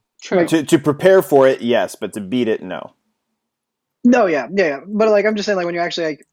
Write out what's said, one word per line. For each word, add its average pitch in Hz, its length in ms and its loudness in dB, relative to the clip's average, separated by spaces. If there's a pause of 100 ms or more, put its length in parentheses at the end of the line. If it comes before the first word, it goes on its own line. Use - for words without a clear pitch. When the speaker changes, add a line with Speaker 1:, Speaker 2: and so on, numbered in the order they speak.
(220)
Speaker 1:
True. 180 260 0
Speaker 2:
To, 160 160 0
to 151 160 2
prepare 160 420 4
for 135 280 4
it, - 120 -2
yes, 113 340 0
but 101 180 -10
to 107 80 -10
beat 107 260 -4
it, 107 160 -2
no. 90 300 -12 (1120)
Speaker 3:
No, 240 220 4
yeah, 135 280 -2
yeah, 190 120 2
yeah. 143 200 -4
But, 214 220 0
like, 202 160 2
I'm 214 100 0
just 202 120 -6
saying, 202 100 -2
like, 175 80 -4
when 170 100 -6
you're 170 80 -4
actually, 170 240 -6
like, 151 260 -10